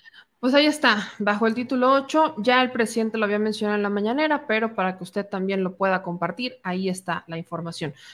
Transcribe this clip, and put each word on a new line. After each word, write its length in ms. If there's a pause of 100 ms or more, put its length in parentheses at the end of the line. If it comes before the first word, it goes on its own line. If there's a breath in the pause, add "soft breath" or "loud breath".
(400 soft breath)
Pues 140
ahí 140
está, 420 (100)
bajo 280
el 60
título 380
ocho, 460
ya 240
el 100
presidente 460
lo 80
había 140
mencionado 360
en 80
la 60
mañanera, 580
pero 260
para 240
que 60
usted 240
también 380
lo 100
pueda 260
compartir, 640
ahí 240
está 400
la 100
información. 560 (200 soft breath)